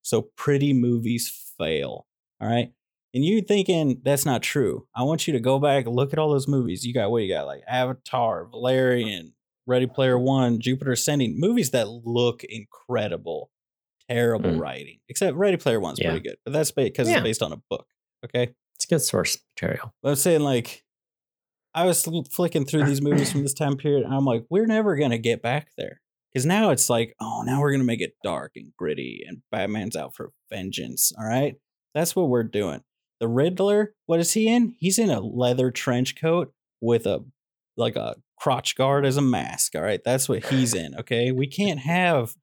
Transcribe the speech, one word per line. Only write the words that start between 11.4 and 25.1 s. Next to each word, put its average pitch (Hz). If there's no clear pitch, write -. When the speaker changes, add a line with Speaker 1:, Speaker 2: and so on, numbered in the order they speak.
Speaker 1:
that 113
look 120
incredible. 107
Terrible 117
Speaker 2:
Hmm. 80
Speaker 1:
writing, 69
except 135
Ready 190
Player 123
One's 87
Speaker 2:
Yeah. 85
Speaker 1:
pretty 80
good, -
but 127
that's 151
ba-, 127
'cause 120
Speaker 2:
Yeah. 339
Speaker 1:
it's -
based 110
on 76
a 76
book, -
okay? 123
Speaker 2:
It's -
good 170
source -
material. -
Speaker 1:
But 135
I'm 143
saying, 160
like, 131
I 170
was 170
l-, 165
flicking 165
through 143
these 139
movies 143
from 143
this 139
time 143
period, 139
and -
I'm 135
like, 117
"We're 208
never 214
gonna 131